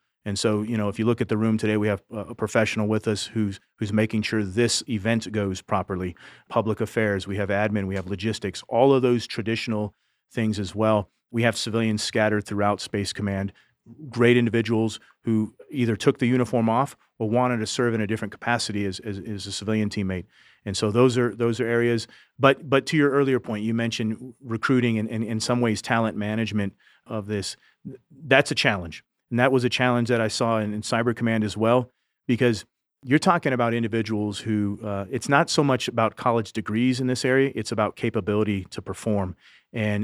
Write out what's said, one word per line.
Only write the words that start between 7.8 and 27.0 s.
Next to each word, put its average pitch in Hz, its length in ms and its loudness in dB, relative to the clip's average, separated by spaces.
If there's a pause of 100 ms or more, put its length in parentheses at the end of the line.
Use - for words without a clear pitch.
we 95 80 -4
have 90 120 -6
logistics, 101 600 -6
all 131 260 6
of 127 100 4
those 123 220 2
traditional 110 680 -4 (380)
things 110 280 0
as 98 160 -6
well. 107 340 2 (220)
We 117 120 0
have 117 140 2
civilians 110 460 0
scattered 107 420 0
throughout 101 360 0
Space - 320 -4
Command, 98 400 -4 (560)
great 117 280 6
individuals 113 600 0 (240)
who 110 320 0 (160)
either 117 240 0
took - 240 2
the 127 80 2
uniform 120 420 2
off 123 260 0 (240)
or 110 100 -2
wanted 123 280 2
to 107 100 -4
serve 120 260 0
in 110 80 -2
a 104 60 -2
different 104 240 -6
capacity 113 540 -4
as, 95 140 -6
as, 101 200 -8
as 98 280 -10
a 98 40 -10
civilian 107 380 -2
teammate. 95 360 -4 (420)
And 95 100 -6
so 107 140 0
those 120 260 4
are, 120 160 0
those 117 280 -2
are 117 60 0
areas. 117 400 0 (300)
But, 135 320 4
but 135 180 2
to 160 100 0
your 143 120 4
earlier 135 300 2
point, 107 240 -6
you 113 100 0
mentioned 117 680 -4
recruiting 120 560 2
and, 110 100 -4
and 113 140 -4
in 110 160 -4
some 123 220 0
ways 113 200 2
talent 113 360 0
management 104 560 -2 (340)